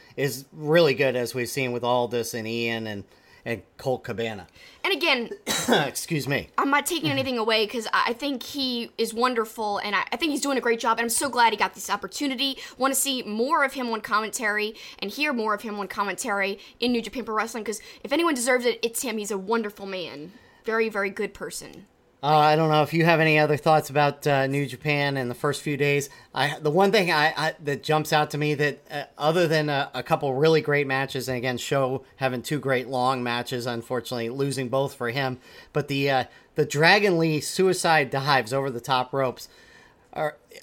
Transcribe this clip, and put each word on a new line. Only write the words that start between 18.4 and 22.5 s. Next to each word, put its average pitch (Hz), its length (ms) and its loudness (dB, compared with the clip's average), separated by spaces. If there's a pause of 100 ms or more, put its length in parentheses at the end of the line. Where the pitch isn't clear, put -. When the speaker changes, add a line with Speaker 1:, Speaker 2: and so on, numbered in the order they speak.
Speaker 2:
it, 226 160 2
it's 226 200 -4
him. 220 160 -4
He's 208 120 -6
a 208 80 -4
wonderful 208 480 -4
man. 160 460 -10 (320)
Very, 226 240 2
very 202 220 -2
good 202 240 -6
person. 147 520 -12 (360)
Speaker 1:
Uh, 151 160 4
I 151 180 6